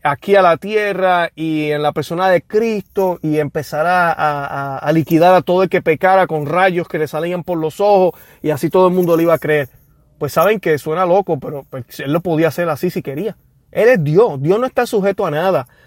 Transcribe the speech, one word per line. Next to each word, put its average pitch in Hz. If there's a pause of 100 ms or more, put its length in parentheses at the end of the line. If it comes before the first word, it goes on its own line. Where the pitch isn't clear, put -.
aquí 151
a 190
la 170
tierra 190
y 156
en 147
la 147
persona 170
de 180
Cristo 202
y 151
empezar 151
a, 175
a, 147
a, 139
a 147
liquidar 165
a 175
todo 180
el 175
que 180
pecara 185
con 151
rayos 175
que 165
le 151
salían 170
por 175
los 156
ojos 196 (200)
y 151
así 151
todo 185
el 180
mundo 175
le 165
iba 165
a 151
creer". 151 (480)
Pues 143
saben 196
que 156
suena 160
loco, 175
pero, 151
pues, -
Él 139
lo 170
podía 165
hacer 170
así 160
si 170
quería. 170 (360)
Él 214
es 208
Dios. 151
Dios 180
no 262
está 247
sujeto 196
a 151
nada. 160 (200)